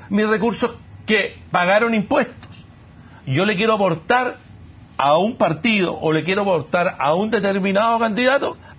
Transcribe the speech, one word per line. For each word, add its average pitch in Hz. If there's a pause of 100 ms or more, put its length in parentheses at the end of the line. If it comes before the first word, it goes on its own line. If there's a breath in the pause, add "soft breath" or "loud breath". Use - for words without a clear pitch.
(100)
mis 208
recursos 214 (280)
que 208 (140)
pagaron 202
impuestos, - (600 loud breath)
yo 143
le 208
quiero 220
aportar 208 (580)
a 143
un 220
partido 190
o 160
le 156
quiero 196
aportar 175
a 139
un 202
determinado 202
candidato, 247 (220 loud breath)